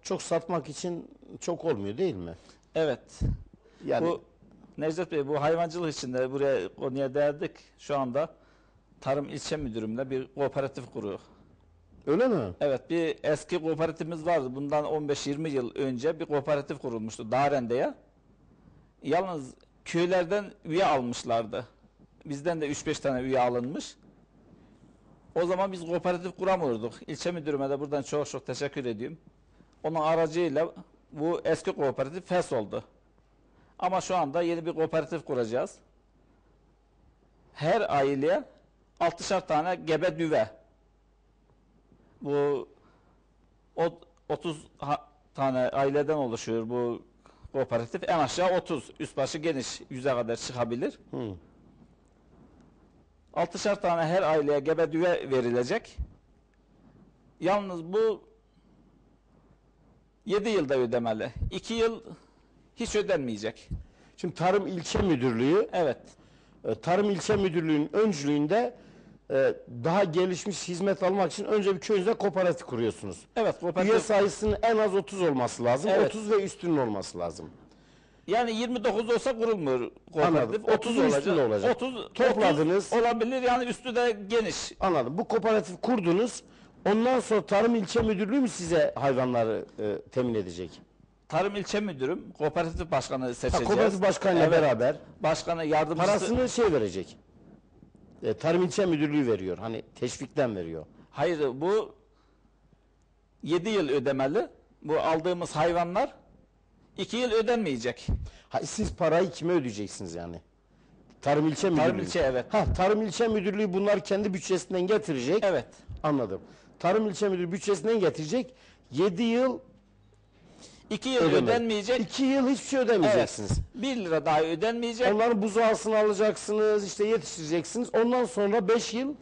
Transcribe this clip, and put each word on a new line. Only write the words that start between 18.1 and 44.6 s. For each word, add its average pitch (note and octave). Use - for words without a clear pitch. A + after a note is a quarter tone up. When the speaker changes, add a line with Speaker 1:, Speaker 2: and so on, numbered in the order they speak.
Speaker 2:
Yalnız D#3+
köylerden F3+
üye F3
almışlardı. A#2+
Bizden D#3
de D3
üç C#3+
beş D3+
tane C3
üye C3
alınmış. B2
O E3+
zaman F#3+
biz F3
kooperatif F3
kuramıyorduk. D3
İlçe D#3
müdürüme C#3+
de C#3
buradan C#3+
çok D3
çok -
teşekkür C#3
ediyorum. B2
Onun D#3+
aracıyla D#3+
bu D#3+
eski D#3+
kooperatif D#3
fes F3+
oldu. A2
Ama F#3
şu F#3
anda D#3+
yeni E3+
bir E3
kooperatif D#3+
kuracağız. B2+
Her F3
aileye C#3+
altışar -
tane D#3+
gebe D#3+
düve. D3
Bu C#3+
ot-, E3
otuz D3+